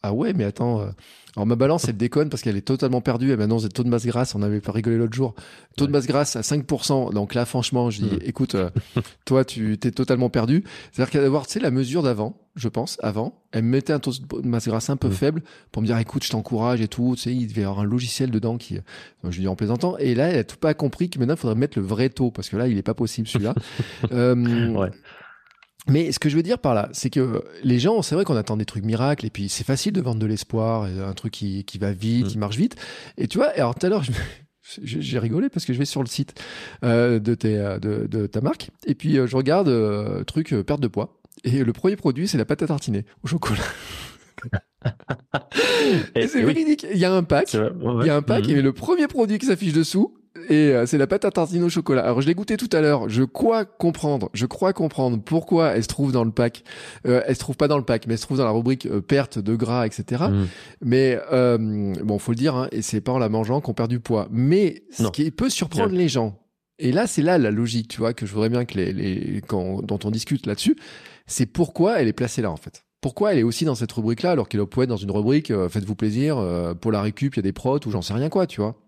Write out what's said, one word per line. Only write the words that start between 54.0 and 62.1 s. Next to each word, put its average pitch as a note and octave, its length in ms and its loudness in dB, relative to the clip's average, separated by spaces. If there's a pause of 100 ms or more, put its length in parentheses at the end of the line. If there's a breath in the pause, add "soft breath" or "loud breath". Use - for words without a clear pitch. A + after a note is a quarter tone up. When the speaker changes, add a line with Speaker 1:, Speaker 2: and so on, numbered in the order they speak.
Speaker 1:
je A2 120 -2
crois F#3 280 0
comprendre C3 500 0
pourquoi E3 520 2
elle A#2+ 80 2
se - 40 -4
trouve C#3 240 -2
dans B2 120 2
le A2+ 80 0
pack. A#2 320 0 (420 loud breath)
Euh, B2 200 4
elle C3 100 2
se - 40 -12
trouve - 180 -8
pas D3 100 2
dans D3 100 2
le C3 60 0
pack, A#2 240 0
mais A2+ 60 0
elle A2+ 60 -2
se - 60 -8
trouve C3+ 120 -2
dans C3 80 2
la A2 60 2
rubrique, A#2+ 340 2
euh, G2+ 160 -2
perte C#3 380 0
de G#2+ 160 0
gras, A#2+ 300 0
et G#2+ 60 -2
cetera. B2 380 -2
Speaker 2:
Mhm. G2 180 2 (340 loud breath)
Speaker 1:
Mais, B2+ 380 4 (120)
euh, A2 640 2 (100)
bon, G#2 140 0